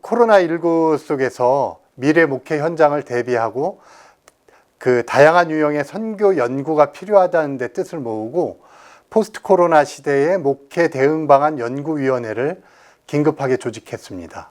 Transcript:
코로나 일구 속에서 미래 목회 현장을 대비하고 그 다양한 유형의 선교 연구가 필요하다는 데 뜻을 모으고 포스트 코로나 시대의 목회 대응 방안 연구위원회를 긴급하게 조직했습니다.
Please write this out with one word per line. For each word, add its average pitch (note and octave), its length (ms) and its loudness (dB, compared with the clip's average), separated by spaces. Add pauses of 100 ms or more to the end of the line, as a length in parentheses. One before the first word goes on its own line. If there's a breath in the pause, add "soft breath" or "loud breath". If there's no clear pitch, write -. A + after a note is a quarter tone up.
코로나 A3+ 380 4
일구 E3 600 2
속에서 C3 800 -2 (140)
미래 D#3 320 2
목회 C#3 320 -6
현장을 D3+ 440 0
대비하고 B2 800 -4 (960 soft breath)
그 B2 280 0
다양한 D#3+ 440 4
유형의 D3 340 -2
선교 G3+ 520 -2
연구가 C#3 560 0
필요하다는 F3+ 640 0
데 D#3+ 120 -6
뜻을 F3+ 300 -8
모으고 A#2 640 -6 (480 soft breath)
포스트 - 320 -4
코로나 E3+ 440 4
시대의 C#3+ 540 -2
목회 D3 500 -2
대응 D#3 380 0
방안 C#3+ 320 4
연구위원회를 C3 1040 -4 (440 soft breath)
긴급하게 C#3+ 500 -2
조직했습니다. G#2 960 -14